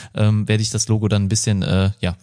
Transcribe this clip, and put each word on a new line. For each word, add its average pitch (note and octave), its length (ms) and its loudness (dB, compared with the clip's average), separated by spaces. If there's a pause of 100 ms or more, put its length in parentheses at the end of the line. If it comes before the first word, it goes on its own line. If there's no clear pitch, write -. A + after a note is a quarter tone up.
(140)
ähm, G#2+ 320 2
werde G#2+ 160 0
ich G#2+ 80 -4
das - 160 -4
Logo A2 220 0
dann G2+ 160 2
ein F#2+ 40 0
bisschen, G#2 360 0
äh, F#2+ 340 2
ja, F2+ 240 -4